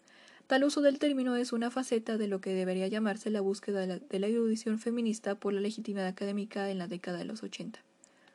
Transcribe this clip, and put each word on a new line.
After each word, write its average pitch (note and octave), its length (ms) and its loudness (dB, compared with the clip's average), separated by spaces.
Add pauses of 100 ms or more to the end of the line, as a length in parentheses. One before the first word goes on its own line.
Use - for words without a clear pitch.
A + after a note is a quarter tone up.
(480)
Tal C4+ 160 6
uso D4 180 4
del C#4+ 160 6
término C4 380 2
es B3 180 0
una A#3 160 0
faceta A#3 480 0
de G#3+ 100 0
lo G3 140 0
que F#3+ 140 -2
debería F#3 320 0
llamarse G#3+ 420 0
la G#3+ 100 2
búsqueda G3 420 0
de F#3 40 0
la, F#3 140 -4
de - 200 -4
la G3 60 0
erudición A3 540 2
feminista A3+ 560 -2
por G3+ 180 -2
la G3 80 0
legitimidad G3+ 460 -2
académica G3+ 640 -2
en F#3+ 80 -2
la F3 80 -4
década F3+ 320 -6
de F3 60 -6
los - 180 -8
ochenta. G3 380 -10 (540)